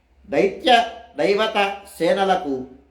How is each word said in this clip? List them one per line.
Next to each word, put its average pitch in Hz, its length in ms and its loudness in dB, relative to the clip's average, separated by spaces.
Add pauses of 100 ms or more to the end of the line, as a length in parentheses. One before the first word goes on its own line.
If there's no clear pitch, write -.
(300)
దైత్య 202 580 2 (300)
దైవత 202 560 0 (240)
సేనలకు 170 680 0 (260)